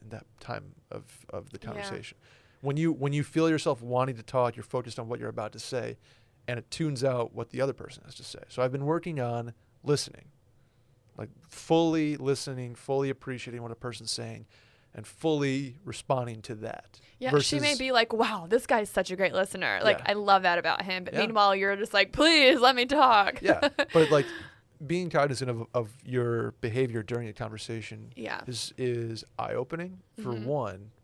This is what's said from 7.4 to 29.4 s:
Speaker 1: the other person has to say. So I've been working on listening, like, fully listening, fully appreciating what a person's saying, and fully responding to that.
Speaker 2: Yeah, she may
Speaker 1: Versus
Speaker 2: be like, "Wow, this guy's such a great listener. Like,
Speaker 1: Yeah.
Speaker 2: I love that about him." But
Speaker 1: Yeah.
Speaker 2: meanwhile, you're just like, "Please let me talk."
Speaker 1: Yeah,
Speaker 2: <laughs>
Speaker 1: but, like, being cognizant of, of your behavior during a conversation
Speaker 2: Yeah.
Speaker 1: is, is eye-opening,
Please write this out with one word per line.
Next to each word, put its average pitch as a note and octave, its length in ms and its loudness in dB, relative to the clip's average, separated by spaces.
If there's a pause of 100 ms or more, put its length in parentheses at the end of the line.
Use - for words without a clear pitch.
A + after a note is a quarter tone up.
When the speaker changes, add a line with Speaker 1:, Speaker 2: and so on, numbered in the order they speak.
Speaker 1:
the B2 100 -8
other C3 140 0
person - 320 -14
has C3+ 100 -20
to - 80 -18
say. - 160 -14 (100)
So - 120 -4
I've B2+ 100 2
been C#3 140 -4
working E3 340 -2
on A#2 340 -4 (300)
listening, - 420 -2 (920)
like, A2 120 -10 (180)
fully D#3+ 720 2
listening, B2+ 580 -4
fully C#3 340 -2
appreciating B2 540 -8
what A#2 80 -10
a A2+ 40 -10
person's A2+ 360 -10
saying, A2+ 340 -10 (500)
and A2 100 -14
fully C#3 800 0
responding A#2+ 600 -4
to A#2 120 -10
that. - 440 -12 (200)
Speaker 2:
Yeah, B3 200 2
she B3 200 0
may - 20 -2 (100)
Speaker 1:
Versus C4 80 0
Speaker 2:
be C4 120 -2
like, A#3 220 2
"Wow, A3 360 0
this A3+ 180 2
guy's G#3+ 220 2
such F#3 220 -2
a F#3 40 -4
great F3+ 180 2
listener. F3+ 500 0
Like, G3+ 160 4
Speaker 1:
Yeah. - 120 -6
Speaker 2:
I - 20 4
love G3+ 300 4
that F3 140 4
about E3 260 0
him." F#3 200 -6
But - 120 -10
Speaker 1:
Yeah. - 60 0
Speaker 2:
meanwhile, G#3 340 4
you're G3 200 0
just G3+ 180 -6
like, G3 200 4
"Please D4 460 8
let B3+ 160 8
me B3 100 2
talk." B3 560 6
Speaker 1:
Yeah, G3+ 280 4 (100)
Speaker 2:
<laughs> - 140 -2
Speaker 1:
but, D#3 180 6
like, D3 140 6 (600)
being E3+ 240 -2
cognizant C#3 400 0
of, A#2 240 -4
of A#2 160 -2 (140)
your A#2 480 -2 (100)
behavior A#2 400 -2
during A#2+ 260 -4
a G#2+ 60 -12
conversation A2 800 -10
Speaker 2:
Yeah. - 300 -8
Speaker 1:
is, B2 320 -8
is A#2 460 -4 (160)
eye-opening, E3 600 -6 (220)